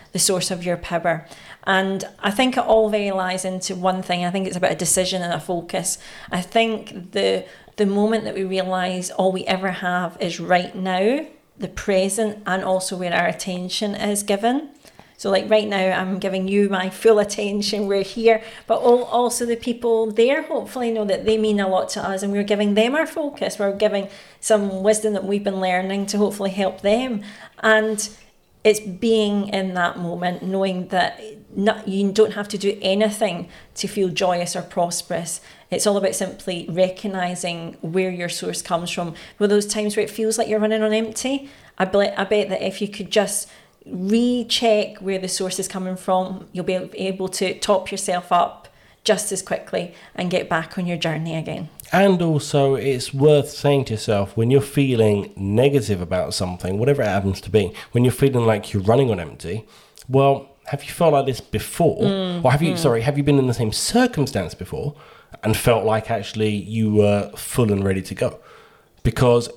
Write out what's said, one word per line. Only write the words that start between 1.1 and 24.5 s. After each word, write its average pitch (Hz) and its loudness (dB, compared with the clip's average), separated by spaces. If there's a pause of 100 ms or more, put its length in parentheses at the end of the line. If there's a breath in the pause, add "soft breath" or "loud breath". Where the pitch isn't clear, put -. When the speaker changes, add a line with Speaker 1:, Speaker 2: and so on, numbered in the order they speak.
Speaker 1:
And 190 0 (160)
I - 0
think 254 0
it 262 0
all 220 4
very 202 -2
lies 185 -2
into 185 -6
one 185 0
thing. 175 -2
I 175 -2
think 190 -2
it's 180 -6
about 180 2
a 185 -2
decision 180 0
and 175 -4
a 165 -4
focus. 170 -4 (340 loud breath)
I 180 -2
think 214 -2
the, 190 0 (320 loud breath)
the 208 4
moment 214 2
that 214 -6
we 190 -4
realise 185 -2
all 190 2
we 185 -4
ever 185 0
have 180 -4
is 170 -4
right 180 0
now, 190 0 (320)
the 185 -8
present, 196 0
and 190 -2
also 185 -2
where 180 -4
our 175 2
attention 180 -4
is 208 -2
given. 233 0 (480 loud breath)
So, 202 -4
like, 196 2
right 214 4
now, 190 0
I'm 190 -2
giving 190 -2
you 202 4
my 185 -2
full 220 4
attention. 208 -2
We're 196 0
here, 220 2 (240 loud breath)
but 226 0
al-, 247 6
also 240 0
the 233 0
people 233 0
there 240 4
hopefully 247 -4
know 220 -2
that 190 0
they 220 2
mean 214 2
a 196 2
lot 185 0
to 185 -6
us, 190 -4
and 202 -2
we're 202 0
giving 208 2
them 226 4
our 311 2
focus. 294 -6
We're 202 0
giving 202 0 (320 loud breath)
some 202 0